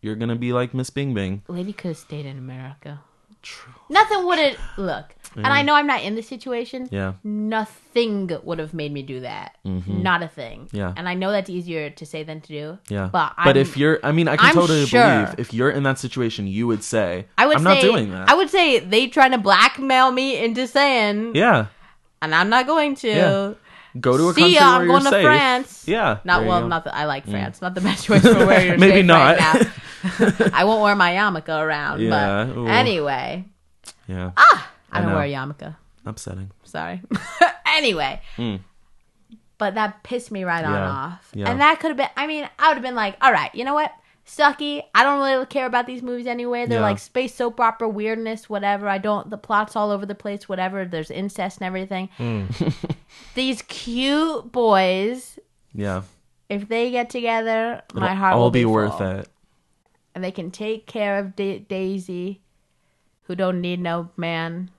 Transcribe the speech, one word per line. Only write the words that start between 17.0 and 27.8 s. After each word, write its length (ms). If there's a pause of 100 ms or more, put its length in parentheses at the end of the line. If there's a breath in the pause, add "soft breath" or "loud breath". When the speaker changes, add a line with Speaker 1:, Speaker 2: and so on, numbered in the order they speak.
Speaker 2:
I 80
would 120
Speaker 1:
"I'm 40
Speaker 2:
say, 120
Speaker 1:
not 80
doing 300
that." 180
Speaker 2:
I 40
would 160
say 300
they 280
trying 240
to 60
blackmail 720
me 320
into 240
saying, 680
Speaker 1:
Yeah. 300 (540 soft breath)
Speaker 2:
and 140
I'm 140
not 180
going 300
to. 120
Speaker 1:
Yeah. 440 (480 soft breath)
Go 160
to 140
a 40
Speaker 2:
See 60
Speaker 1:
country 140
Speaker 2:
ya, 60
Speaker 1:
where 160
Speaker 2:
I'm 60
Speaker 1:
you're 100
Speaker 2:
going 120
to 60
Speaker 1:
safe. 140
Speaker 2:
France. 600
Speaker 1:
Yeah. 380
Speaker 2:
Not 140
Speaker 1:
There 60
you 40
Speaker 2:
well, 140
Speaker 1:
go. 60
Speaker 2:
not 160
that 100
I 100
like 220
Speaker 1:
Mm. 60
Speaker 2:
France. 280
Not 140
the 80